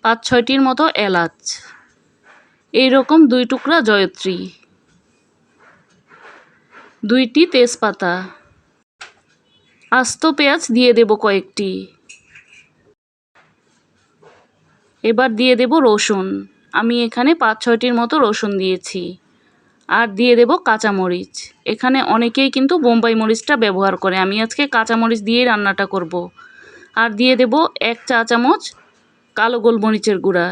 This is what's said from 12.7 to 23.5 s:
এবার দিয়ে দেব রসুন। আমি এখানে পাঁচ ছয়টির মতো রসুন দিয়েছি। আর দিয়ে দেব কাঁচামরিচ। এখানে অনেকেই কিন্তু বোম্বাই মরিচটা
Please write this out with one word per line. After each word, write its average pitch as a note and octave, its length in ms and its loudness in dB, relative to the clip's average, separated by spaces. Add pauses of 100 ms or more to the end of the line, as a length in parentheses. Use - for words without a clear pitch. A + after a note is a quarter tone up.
এবার A#3 320 2
দিয়ে B3+ 200 4
দেব B3 240 0
রসুন। G#3 460 0 (460)
আমি A#3 300 0
এখানে A#3+ 320 0
পাঁচ A3+ 260 0
ছয়টির A#3+ 340 0
মতো A#3 240 -2
রসুন G#3+ 400 0
দিয়েছি। F#3 440 -6 (840)
আর A3+ 260 0
দিয়ে A#3+ 220 2
দেব A#3+ 140 4 (140)
কাঁচামরিচ। F#3+ 680 -2 (340)
এখানে B3+ 380 -2
অনেকেই A#3 460 0
কিন্তু C#4 280 0
বোম্বাই A#3 360 2
মরিচটা A3 420 -2